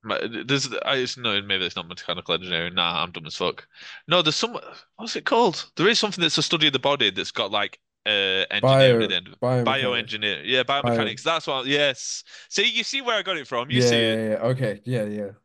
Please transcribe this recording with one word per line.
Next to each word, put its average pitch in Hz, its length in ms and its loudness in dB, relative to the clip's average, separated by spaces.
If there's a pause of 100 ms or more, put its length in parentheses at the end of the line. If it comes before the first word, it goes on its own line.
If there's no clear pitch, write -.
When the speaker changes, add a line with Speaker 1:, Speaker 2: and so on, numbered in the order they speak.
Speaker 1:
Ma-, 104 160 -2
th-, 113 280 -6
there's, 135 220 0 (160)
I, 135 120 2
it's, 127 200 -2
no, 107 240 0
maybe 95 240 -2
it's 85 100 -6
not 85 120 -6
mechanical 87 480 -6
engineering. 87 400 -4
Nah, 85 280 0
I'm 85 80 -6
dumb 82 140 -12
as 78 100 -12
fuck. - 320 -4 (400)
No, 175 140 4
there's 151 140 2
some, 226 220 -4 (400)
what's 226 180 -10
it 151 100 -8
called? 233 500 2
There 165 120 2
is 226 120 4
something 190 220 -2
that's 160 160 2
a 151 60 2
study 156 240 2
of 139 60 4
the 135 60 0
body 139 300 2
that's 92 220 -4
got, 101 200 -2
like, 101 280 -2 (260)
uh, 98 460 2
engineering 127 500 6
Speaker 2:
Bio-, - 0 -
Speaker 1:
at 104 80 0
the 92 60 0
end 90 120 -4
of - 60 -18
it. - 80 -20
Speaker 2:
biomechanics. 123 800 0
Speaker 1:
Bioengineer-, 95 260 -2
yeah, 127 180 4 (180)
Speaker 2:
Bio- 117 320 0
Speaker 1:
biomechanics. - 100 -12
That's 160 240 0
what, 131 180 -4
yes. 143 580 0 (260)
See, 226 200 0
you 226 140 -2
see 269 180 -4
where 233 160 0
I 185 60 -2
got 180 140 -4
it 143 100 -8
from. 123 240 -4
You 123 100 4
Speaker 2:
Yeah, - 0 -
Speaker 1:
see 120 200 4
Speaker 2:
yeah, 113 120 2
Speaker 1:
it. 113 160 -2
Speaker 2:
yeah. 107 60 2 (160)
Okay, 113 340 -2
yeah, 123 200 -2
yeah. 104 260 -6 (140)